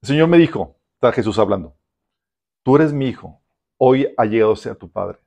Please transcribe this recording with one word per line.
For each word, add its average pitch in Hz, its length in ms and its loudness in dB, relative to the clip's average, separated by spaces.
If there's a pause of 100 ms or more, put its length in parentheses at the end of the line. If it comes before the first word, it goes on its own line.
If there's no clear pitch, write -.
El - 60 -16
Señor 156 200 2
me 170 80 4
dijo", 151 400 0 (180)
está 120 180 0
Jesús 107 260 -2
hablando, 98 380 -2 (840)
"Tú 131 140 2
eres 151 160 2
mi 135 160 -6
hijo, - 320 -16 (380)
hoy 131 380 0
ha 117 100 0
llegado 110 260 0
a 104 40 -2
ser 110 200 -14
tu 87 140 -20
padre 92 360 -10